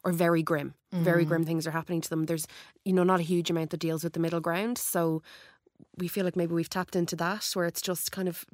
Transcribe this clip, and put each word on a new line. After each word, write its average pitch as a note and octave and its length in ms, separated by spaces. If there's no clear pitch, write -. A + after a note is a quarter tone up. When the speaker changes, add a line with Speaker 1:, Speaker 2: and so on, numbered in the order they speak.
Speaker 1:
or F3+ 80
very E3+ 300
grim. C#3+ 320
Very E3+ 320
Speaker 2:
Mm. D3+ 40
Speaker 1:
grim E3 160
things D#3+ 220
are D#3+ 60
happening E3 280
to - 80
them. D#3+ 180
There's, D#3+ 200
you F#3+ 80
know, F#3 100
not F#3 180
a E3+ 40
huge E3+ 260
amount D#3+ 200
that D#3+ 100
deals D#3+ 240
with E3+ 80
the - 80
middle E3 200
ground. F#3 380
So E3 440
we F3 100
feel G3 160
like F3+ 120
maybe E3+ 180
we've E3 160
tapped F#3 260
into F3 200
that, F3 380
where F3+ 120
it's E3+ 160
just - 300
kind F#3+ 160
of - 260